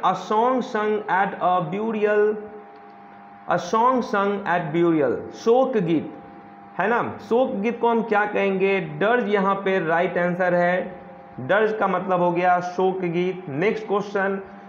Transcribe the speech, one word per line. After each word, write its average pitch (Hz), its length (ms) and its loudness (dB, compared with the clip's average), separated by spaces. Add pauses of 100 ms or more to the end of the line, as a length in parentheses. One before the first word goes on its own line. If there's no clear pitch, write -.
a 185 100 2 (140)
song 233 340 2
sung 214 320 -2 (160)
at 196 320 0
a 180 120 4 (160)
burial, 208 540 2 (1200)
a - 100 2 (100)
song 240 340 2 (100)
sung 202 220 0 (120)
at 165 280 0
burial, 165 420 4 (280)
शोक 254 320 4
गीत 170 400 0 (640)
है 185 100 0
ना, 226 140 2 (260)
शोक 226 320 2
गीत 233 200 -2
को 233 80 2
हम 233 140 2
क्या 208 240 0
कहेंगे? 196 520 0 (220)
Dirge 220 280 2
यहाँ 196 260 2
पे 190 320 0
right 175 320 0
answer 175 360 0
है, 175 460 0 (400)
Dirge 202 380 2
का 208 100 2
मतलब 185 320 0
हो 175 120 2
गया 180 280 2 (160)
शोक 185 240 0
गीत। 180 480 -2
Next 180 380 -2
question, 196 540 -2 (280)